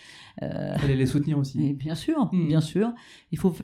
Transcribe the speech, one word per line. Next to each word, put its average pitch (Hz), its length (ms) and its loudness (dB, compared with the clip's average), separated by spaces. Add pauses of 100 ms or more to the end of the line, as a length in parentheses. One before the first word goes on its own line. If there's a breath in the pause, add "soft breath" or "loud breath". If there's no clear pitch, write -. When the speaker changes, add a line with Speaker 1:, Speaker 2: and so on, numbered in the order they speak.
(420 loud breath)
Speaker 1:
euh, - 360 -6
Speaker 2:
Fallait 139 180 2
les 131 100 4
soutenir 143 320 0
aussi. 139 280 0
Speaker 1:
et 143 80 0
bien 147 200 -6
sûr, 285 380 0
Speaker 2:
Hmm. 175 140 2
Speaker 1:
bien 156 160 4
sûr. 220 300 0 (400 loud breath)
Il 165 60 -4
faut, 185 260 2